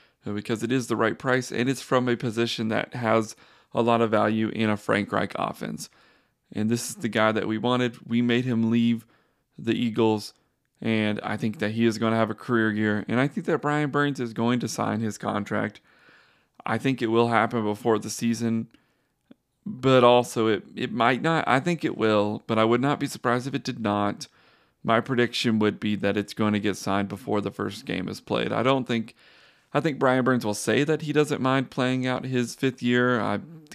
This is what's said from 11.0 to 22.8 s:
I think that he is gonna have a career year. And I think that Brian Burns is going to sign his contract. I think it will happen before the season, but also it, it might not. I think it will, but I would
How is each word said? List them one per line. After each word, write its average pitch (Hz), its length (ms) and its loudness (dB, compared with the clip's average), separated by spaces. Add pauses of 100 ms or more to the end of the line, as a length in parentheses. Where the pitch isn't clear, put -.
I 107 120 -4
think 107 220 -4
that 107 140 -2
he 113 120 2
is 110 140 2
gonna 113 160 0
have 113 160 0
a 107 40 -8
career 113 360 0
year. 107 380 0
And 113 100 -2
I 135 80 2
think 165 200 -8
that 156 160 0
Brian 147 280 -2
Burns 143 300 -2
is 117 120 -6
going 117 280 0
to 113 80 -4
sign 107 320 -4
his 107 180 -4
contract. 104 600 -4 (840)
I 113 140 -2
think 131 240 -2
it 113 60 2
will 117 200 4
happen 113 360 2
before 104 340 2
the 107 120 -8
season, 117 580 -2 (1000)
but 127 380 4
also 120 420 4
it, 110 160 0 (140)
it 123 160 -6
might 120 280 2
not. 160 280 0
I 127 100 4
think 160 260 -2
it - 140 -4
will, 107 480 2
but 110 140 2
I 110 40 4
would 120 160 4